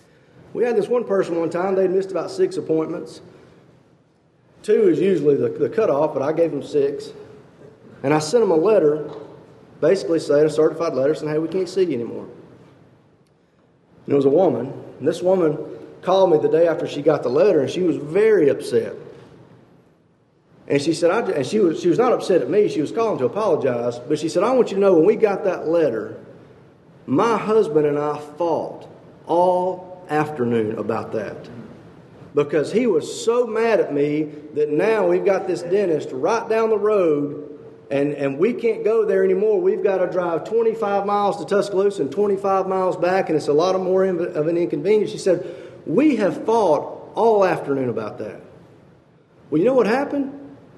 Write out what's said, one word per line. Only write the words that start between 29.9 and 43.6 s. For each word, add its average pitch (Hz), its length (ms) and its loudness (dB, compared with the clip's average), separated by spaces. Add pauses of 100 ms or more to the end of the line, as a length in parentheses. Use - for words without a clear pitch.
afternoon 120 680 -2
about 110 360 -6
that." 98 240 -8 (1000)
Because 143 360 0
he 240 160 2
was 165 380 -2
so 240 220 2
mad 220 340 0
at 143 140 -2
me 147 300 0 (280)
that 147 160 0
now 190 400 2
we've 175 160 0
got 185 220 0
this 170 160 -4
dentist 170 500 -2
right 180 340 -2
down 220 220 0
the 220 80 2
road, 170 800 0 (320)
and, 143 220 0
and 139 260 -4
we 214 140 0
can't 226 320 -2
go 214 220 2
there 190 180 2
anymore. 196 340 2
We've 190 240 0
got 190 160 2
to 180 80 0
drive 170 380 -2
twenty-five 214 640 0
miles 202 320 0
to 156 80 -10
Tuscaloosa 196 560 0
and 135 100 -6
twenty-five 190 540 0
miles 185 320 -2
back, 180 320 0
and 156 80 2
it's 135 100 -6
a 147 60 4
lot 180 200 2